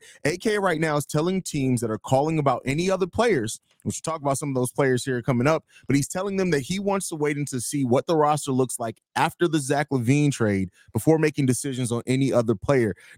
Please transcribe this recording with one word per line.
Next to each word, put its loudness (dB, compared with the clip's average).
A -2
K -2
right 0
now 0
is -2
telling -2
teams -2
that -4
are -4
calling 0
about 0
any -2
other -2
players, -2
we -4
should -10
talk -6
about -2
some -6
of -4
those 0
players 0
here -4
coming 0
up, 0
but 4
he's -2
telling -6
them 0
that 2
he -2
wants 0
to -8
wait 0
and -4
to -4
see -2
what 4
the 2
roster 2
looks 0
like -8
after 0
the 0
Zach -2
LaVine 2
trade 0
before 2
making 0
decisions -2
on -2
any 2
other 2
player. 0